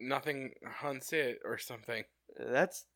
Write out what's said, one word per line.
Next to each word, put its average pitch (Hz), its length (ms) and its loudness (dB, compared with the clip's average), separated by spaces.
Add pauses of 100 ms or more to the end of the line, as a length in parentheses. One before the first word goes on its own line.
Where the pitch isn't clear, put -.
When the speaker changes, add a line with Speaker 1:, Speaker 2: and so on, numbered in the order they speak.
Speaker 1:
Nothing 135 540 0 (120)
hunts 139 460 -4
it," 139 320 4
or 117 140 0
something. 113 460 -4 (340)
Speaker 2:
That's, 135 580 4